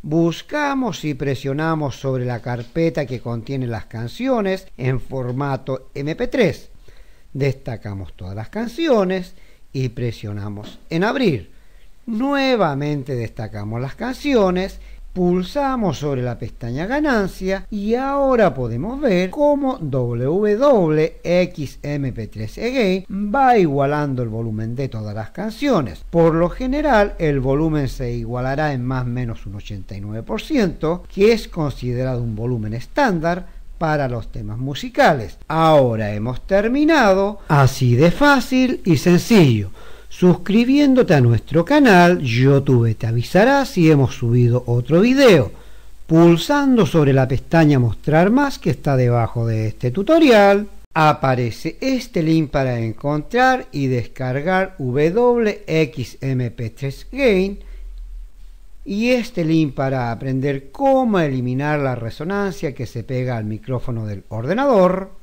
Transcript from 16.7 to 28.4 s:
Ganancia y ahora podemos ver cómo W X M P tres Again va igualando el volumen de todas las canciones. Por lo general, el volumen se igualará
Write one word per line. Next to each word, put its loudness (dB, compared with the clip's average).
Ganancia -2
y -4
ahora 0
podemos -6
ver 0
cómo 0
W 0
X -2
M -4
P -10
tres -10
Again -2
va 2
igualando 0
el -4
volumen -6
de -6
todas -8
las -10
canciones. -2
Por 4
lo 2
general, 0
el 0
volumen 0
se -6
igualará -4